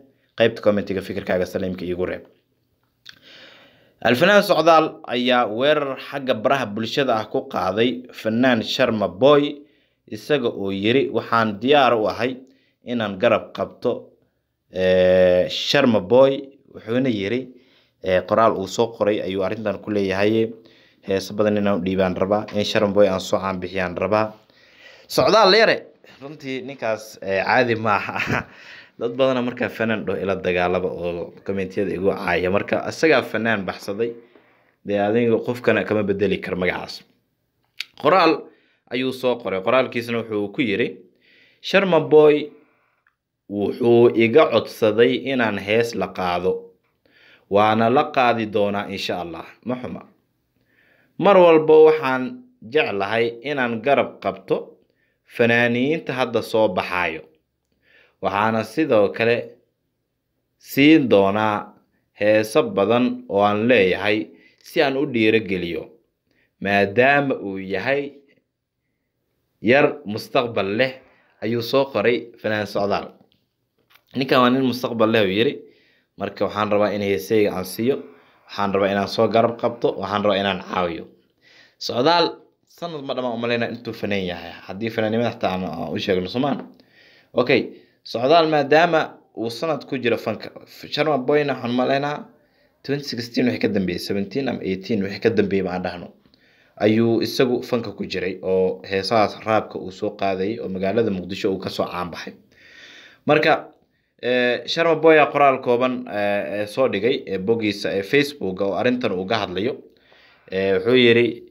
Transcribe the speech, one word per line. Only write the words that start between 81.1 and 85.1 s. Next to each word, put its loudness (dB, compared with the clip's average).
Socdaal 0
sanad -12
ma -8
dhammaan -4
u -6
malaynaa -2
intuu -10
fanaan -4
yahay. -10
Haddii -8
fanaannimada -2